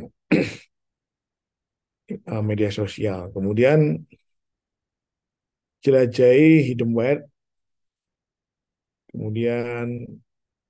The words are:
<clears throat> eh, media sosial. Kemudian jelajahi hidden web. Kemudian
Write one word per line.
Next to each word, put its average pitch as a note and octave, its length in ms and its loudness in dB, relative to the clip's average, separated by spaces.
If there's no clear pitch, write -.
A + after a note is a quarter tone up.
<clears throat> - 2000 -10
eh, G#2+ 180 -4
media G#2 200 -2
sosial. G2 400 -6
Kemudian G#2+ 440 2
jelajahi C3 840 4
hidden A#2 260 -2
web. B2 260 0
Kemudian A#2 760 -6